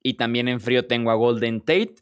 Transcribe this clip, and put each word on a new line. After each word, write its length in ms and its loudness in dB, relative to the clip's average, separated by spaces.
Y 120 -2
también 340 0
en 120 -2
frío 260 0
tengo 240 0
a 40 4
Golden 460 0
Tate, 420 0